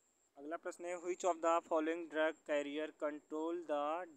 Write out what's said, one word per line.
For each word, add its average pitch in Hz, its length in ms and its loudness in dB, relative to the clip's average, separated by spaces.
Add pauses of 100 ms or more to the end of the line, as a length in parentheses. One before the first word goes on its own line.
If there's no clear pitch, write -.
(380)
अगला 151 180 -8
प्रश्न 175 280 -8
है 180 120 -4
which 180 280 -4
of 175 100 6
the 165 260 4
following 165 420 0 (120)
drug 156 180 4 (180)
carrier 147 380 0 (160)
control 156 520 -4
the 156 500 -2 (100)